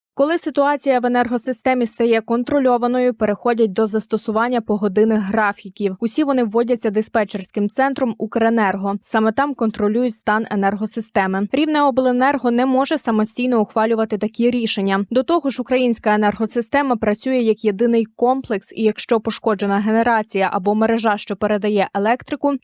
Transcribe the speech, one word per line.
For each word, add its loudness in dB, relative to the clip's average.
Коли 0
ситуація 0
в -4
енергосистемі 0
стає 0
контрольованою, 0
переходять 0
до 2
застосування -2
погодинних 0
графіків. -2
Усі 0
вони 2
вводяться 0
диспетчерським -2
центром 0
"Укренерго". 0
Саме 0
там 0
контролюють 0
стан -2
енергосистеми. -2
Рівнеобленерго 2
не 2
може 0
самостійно 0
ухвалювати 0
такі 0
рішення. 0
До 2
того 0
ж, -4
українська 0
енергосистема 0
працює 0
як 2
єдиний 2
комплекс, -2
і -4
якщо 2
пошкоджена -2
генерація 0
або 0
мережа, 2
що -6
передає 0
електрику, -2